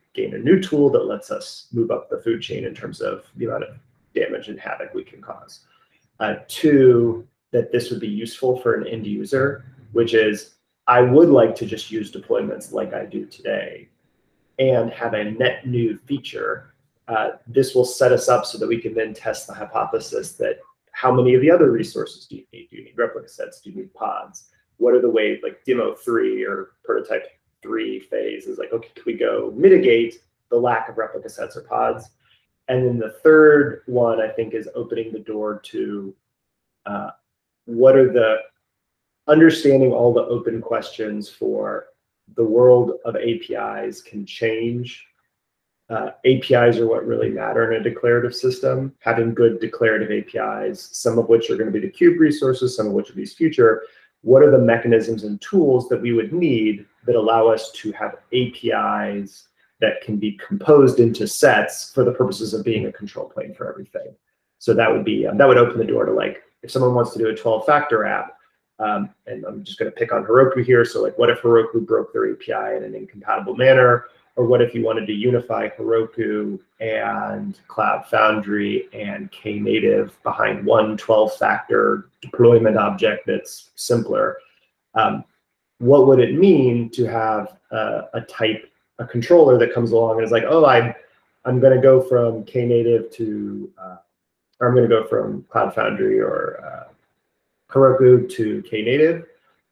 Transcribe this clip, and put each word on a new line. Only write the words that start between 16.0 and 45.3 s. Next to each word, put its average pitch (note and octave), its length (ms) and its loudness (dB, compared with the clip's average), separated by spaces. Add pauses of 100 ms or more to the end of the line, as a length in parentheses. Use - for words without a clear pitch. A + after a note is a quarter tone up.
feature. G#2+ 680 -10 (340)
Uh, A2 260 -4 (140)
this B2+ 280 0
will B2 100 4
set B2 260 0
us - 160 0
up B2 180 2
so - 120 -14
that G#2+ 100 -6
we A2+ 140 -4
can A2 140 -10
then A2+ 180 -6
test - 320 -10
the - 80 -18
hypothesis - 800 -8
that - 260 -6 (320)
how B2+ 220 0
many B2+ 220 4
of B2+ 60 4
the D3+ 100 4
other E3 200 4
resources - 540 -6
do - 120 -20
you - 140 -20
need? - 180 -20
Do - 80 -20
you - 80 -20
need - 120 -20
replica - 320 -6
sets? - 320 -16
Do - 80 -20
you F#2+ 80 -18
need F#2 160 -16
pods? - 560 -12 (280)
What A#2+ 180 2
are B2 60 2
the B2 80 0
ways, G#2+ 340 -2
like, - 220 -14
demo A2+ 280 -2
three A2 500 -4
or F#2+ 280 -10 (120)
prototype A2 440 -6 (340)
three A2 380 -10
phase A2 480 -10
is - 100 -12
like, - 160 -10
okay, A#2 220 -10
can - 100 -20
we A#2 80 -6
go A2 420 -4
mitigate A#2+ 680 4 (260)
the A#2+ 80 0
lack A#2+ 320 -2
of A2+ 80 -18
replica A2+ 320 -10
sets - 260 -14
or A2+ 60 -18
pods? A#2 480 -6 (580)
And B2+ 180 -2
then A#2+ 120 -2
the A2 140 -8 (120)
third D3+ 640 6
one, A#2 340 0
I A2 100 -2
think, A2 260 -6
is G#2+ 200 -10
opening A#2 380 -8
the A2 60 -12
door G#2+ 460 -8
to, G2+ 480 -10 (760)
uh, G2+ 240 -10 (540)
what B2 300 4
are C3 160 6
the, A2 260 2 (920)
understanding D3 640 6
all A#2+ 180 2
the A2+ 140 0
open A#2 340 -6
questions G#2+ 680 -8
for G#2 560 -8 (500)
the A#2 80 0
world A#2+ 500 6 (120)
of A2+ 100 -6
A A#2 220 -4
P A2+ 160 -12
Is G#2+ 480 -10
can G#2 240 -16
change. A#2 800 -6 (840)